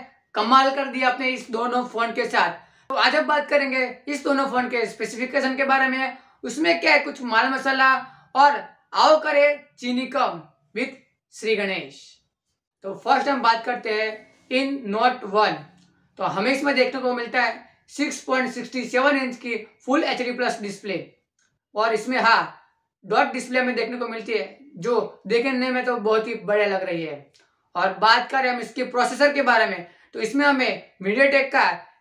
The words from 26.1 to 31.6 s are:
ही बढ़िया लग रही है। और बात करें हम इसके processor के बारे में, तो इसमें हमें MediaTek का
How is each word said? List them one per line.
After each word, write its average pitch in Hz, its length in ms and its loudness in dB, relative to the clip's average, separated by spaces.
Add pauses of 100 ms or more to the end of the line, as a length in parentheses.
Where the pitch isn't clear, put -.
ही 233 80 -6
बढ़िया 208 320 0
लग 190 160 -2
रही 170 200 -4
है। 143 280 -12 (440)
और 185 240 0
बात 233 320 4
करें 254 180 0
हम 247 100 -2
इसके 240 260 -6
processor 254 480 2
के 277 100 0
बारे 226 220 4
में, 175 220 -6 (260)
तो 226 80 -8
इसमें 269 240 0
हमें 254 460 0 (120)
MediaTek 269 480 2
का 254 120 4 (380)